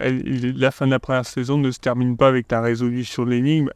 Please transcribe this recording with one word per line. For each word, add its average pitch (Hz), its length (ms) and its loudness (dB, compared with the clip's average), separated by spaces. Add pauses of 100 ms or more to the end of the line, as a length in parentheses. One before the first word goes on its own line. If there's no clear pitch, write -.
elle, 127 560 -2
la 131 140 2
fin 135 160 -2
de 131 60 4
la 131 60 2
première 127 280 -2
saison 135 320 -2
ne 139 120 2
se 123 80 -6
termine 123 380 0
pas 135 120 6
avec 127 220 2
la 117 100 0
résolution 120 640 -2
de 123 60 0
l'énigme. 139 460 2